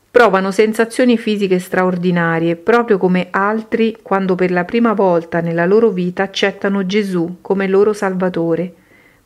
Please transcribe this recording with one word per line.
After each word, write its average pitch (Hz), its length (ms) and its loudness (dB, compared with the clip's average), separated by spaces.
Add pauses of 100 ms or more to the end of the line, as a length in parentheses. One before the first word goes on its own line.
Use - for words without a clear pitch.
(120)
provano 190 380 2
sensazioni 226 680 2
fisiche 202 400 0
straordinarie, 175 960 0
proprio 226 420 2
come 180 320 0
altri 220 720 -2
quando 190 320 -2
per 180 180 0
la 180 140 0
prima 233 280 0
volta 170 460 0
nella 170 280 -2
loro 214 240 4
vita 180 320 -2
accettano 196 640 -4
Gesù 180 540 -2
come 196 260 -2
loro 202 260 4
Salvatore. 180 800 -2 (520)